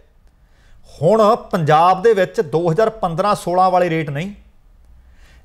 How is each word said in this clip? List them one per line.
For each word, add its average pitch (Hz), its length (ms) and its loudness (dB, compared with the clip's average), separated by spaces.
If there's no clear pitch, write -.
ਹੁਣ 208 340 4
ਪੰਜਾਬ 175 640 0
ਦੇ 226 120 4
ਵਿੱਚ 185 280 -2
ਦੋ 165 300 -2
ਹਜ਼ਾਰ 220 180 0
ਪੰਦਰਾਂ 190 460 -4
ਸੋਲਾਂ 180 360 0
ਵਾਲੇ 180 180 2
ਰੇਟ 160 200 -4
ਨਹੀਂ। 165 240 -8